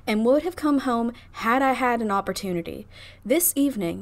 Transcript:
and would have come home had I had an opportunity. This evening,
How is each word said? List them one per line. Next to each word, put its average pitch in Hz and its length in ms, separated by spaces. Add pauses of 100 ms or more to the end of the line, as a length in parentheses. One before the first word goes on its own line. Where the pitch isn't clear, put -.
and 220 180
would 277 160
have 349 140
come 294 240
home 233 340 (200)
had 240 280
I 269 120
had 240 280
an 220 80
opportunity. 190 800 (360)
This 302 320
evening, 202 460